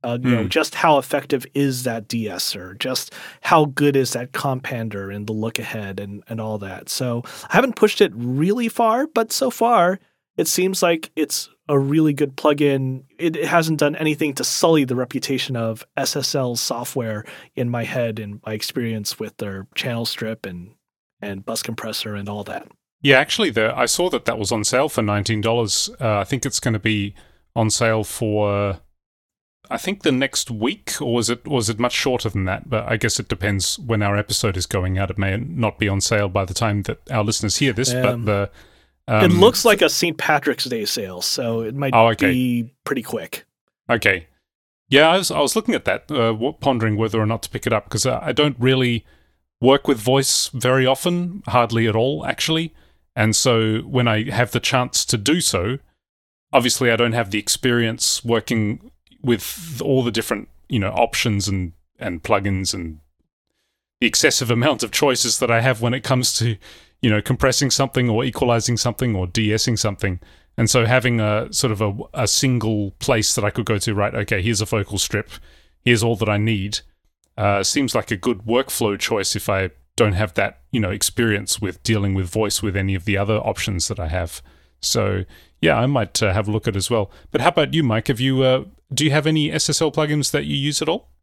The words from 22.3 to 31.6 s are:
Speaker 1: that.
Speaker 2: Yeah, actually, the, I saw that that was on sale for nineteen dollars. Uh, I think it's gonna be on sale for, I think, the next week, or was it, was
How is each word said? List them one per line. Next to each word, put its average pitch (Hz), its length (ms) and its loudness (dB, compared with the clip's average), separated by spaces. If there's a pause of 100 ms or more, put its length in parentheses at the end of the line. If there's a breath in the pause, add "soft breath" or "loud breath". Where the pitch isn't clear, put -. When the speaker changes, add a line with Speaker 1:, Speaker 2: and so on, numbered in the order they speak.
Speaker 1:
that. - 220 -12 (340)
Speaker 2:
Yeah, 135 180 6
actually, 170 300 0
the, 113 260 2
I 123 120 2
saw 175 240 0
that 117 160 -2
that 117 120 -2
was 104 140 -2
on 107 120 -2
sale 135 260 2
for - 100 -2
nineteen 104 400 0
dollars. 113 480 0 (100)
Uh, 110 200 0
I 101 60 0
think 127 200 -4
it's - 160 -4
gonna 113 200 0
be 104 340 -2 (420 soft breath)
on 110 140 2
sale 113 340 2
for, 101 760 0 (880)
I - 80 -6
think, 196 240 -6
the 147 100 4
next 131 380 -2
week, 120 500 -4
or 127 140 0
was 117 160 0
it, 123 160 -4
was 120 240 0